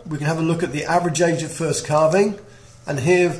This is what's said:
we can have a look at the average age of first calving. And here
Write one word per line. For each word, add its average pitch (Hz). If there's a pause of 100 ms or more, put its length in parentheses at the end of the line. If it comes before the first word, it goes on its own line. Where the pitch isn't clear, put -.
we 151
can 147
have 165
a 165
look 165
at 143
the 147
average 170
age 160
of 151
first -
calving. 165 (480)
And 143
here 175